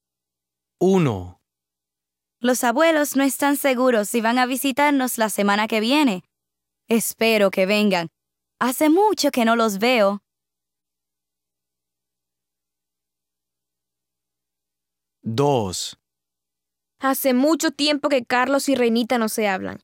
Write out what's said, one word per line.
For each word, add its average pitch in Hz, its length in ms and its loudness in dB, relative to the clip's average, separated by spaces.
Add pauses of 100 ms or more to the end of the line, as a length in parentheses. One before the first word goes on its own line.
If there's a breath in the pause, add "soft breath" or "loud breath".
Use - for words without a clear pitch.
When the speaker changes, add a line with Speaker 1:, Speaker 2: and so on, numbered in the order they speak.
(840)
Speaker 1:
Uno. 131 580 0 (1000)
Speaker 2:
Los 247 240 0
abuelos 294 500 0
no 269 80 0
están 285 360 0
seguros 247 500 0
si 233 140 -2
van 233 160 0
a 254 80 2
visitarnos 269 720 0
la 220 100 0
semana 202 400 0
que 226 100 -2
viene. 233 440 0 (680)
Espero 220 600 0
que 190 160 0
vengan. 196 420 0 (500)
Hace 262 300 0
mucho 349 420 2
que 247 140 0
no 226 120 2
los 220 220 0
veo. 202 440 0 (4000)
Speaker 1:
Dos. 117 760 -2 (1000)
Speaker 3:
Hace 269 360 -2
mucho 302 380 0
tiempo 294 360 -2
que 269 160 0
Carlos 262 460 0
y 269 40 2
Reinita 240 440 0
no 220 100 -2
se 214 200 -4
hablan. 190 360 -8